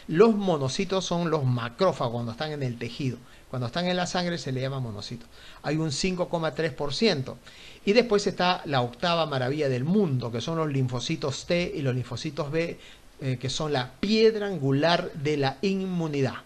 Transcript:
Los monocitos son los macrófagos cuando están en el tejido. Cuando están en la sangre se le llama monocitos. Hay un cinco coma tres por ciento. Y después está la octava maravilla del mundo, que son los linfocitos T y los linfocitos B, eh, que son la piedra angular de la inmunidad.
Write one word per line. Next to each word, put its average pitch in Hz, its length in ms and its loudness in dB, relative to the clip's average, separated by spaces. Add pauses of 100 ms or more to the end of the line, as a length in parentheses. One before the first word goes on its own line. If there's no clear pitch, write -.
Los 214 260 8
monocitos 185 720 0
son 175 240 0
los 151 160 2
macrófagos 123 680 0
cuando 120 180 -4
están 151 220 -6
en 147 100 -6
el 120 160 -4
tejido. 117 400 -4 (320)
Cuando 127 160 -4
están 175 180 -4
en 180 120 0
la 175 100 -2
sangre 175 320 -2
se 139 120 -6
le 127 100 -4
llama 135 180 -4
monocitos. 113 500 -10 (320)
Hay 147 160 -2
un 160 140 0
cinco 180 360 -2
coma 160 280 -2
tres 160 180 -2
por 165 180 -4
ciento. 160 460 0 (480)
Y 196 80 6
después 226 320 4
está 180 400 0
la 135 160 2
octava 160 460 0
maravilla 139 420 0
del 123 140 0
mundo, 147 480 2
que 117 100 -4
son 165 160 -4
los 156 140 0
linfocitos 135 760 -2
T 175 300 0
y 160 60 -4
los 131 120 0
linfocitos 135 560 -6
B, 165 300 -2 (420)
eh, 131 180 -2
que 135 100 -4
son 151 240 -2
la 127 260 -2
piedra 220 480 4
angular 165 640 2
de 151 240 0
la 135 240 0
inmunidad. 175 840 0